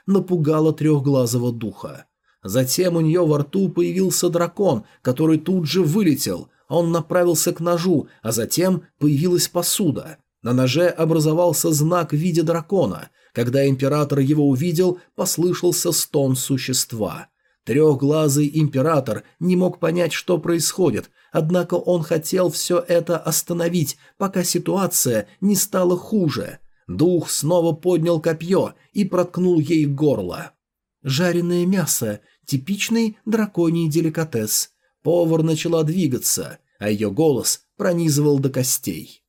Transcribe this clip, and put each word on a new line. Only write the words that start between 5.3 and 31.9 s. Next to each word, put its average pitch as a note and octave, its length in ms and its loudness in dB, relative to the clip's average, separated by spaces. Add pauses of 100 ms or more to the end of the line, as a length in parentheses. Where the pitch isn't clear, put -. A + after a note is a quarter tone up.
тут F3+ 280 -2
же E3+ 160 2
вылетел. D3+ 680 0 (200)
Он E3 220 0
направился E3+ 600 2
к E3+ 80 -10
ножу, E3+ 480 0 (140)
а A2 100 -4
затем E3 520 0 (140)
появилась D3+ 500 2
посуда. F3 680 -2 (240)
На A#2+ 120 0
ноже C3 320 2
образовался D#3+ 840 2
знак D#3+ 400 0
в D3+ 40 0
виде E3 260 0
дракона. D#3+ 680 -2 (240)
Когда B2 340 0
император C#3 520 0
его C#3+ 280 2
увидел, F3 500 2 (160)
послышался F3 800 0
стон C#3 440 0
существа. A#2+ 920 -4 (360)
Трехглазый D3 920 2
император D3+ 680 0 (140)
не F3+ 160 0
мог F3+ 240 0
понять, E3+ 340 0
что - 260 -2
происходит, D#3 720 -2 (200)
однако F3 440 0
он F3 280 0
хотел E3+ 480 0
все F3 280 -2
это E3+ 400 0
остановить, E3+ 800 -2 (180)
пока F#3+ 280 -2
ситуация E3+ 840 -2 (120)
не G3+ 160 2
стала F3+ 400 0
хуже. C#3 640 -2 (300)
Дух D#3 420 0
снова E3 420 0
поднял E3 480 0
копье D#3+ 520 0 (200)
и G3+ 120 0
проткнул F3+ 560 0
ей D#3 240 2
горло. A2 680 -2 (500)
«Жареное F3 640 0
мясо – D#3 560 -2 (240)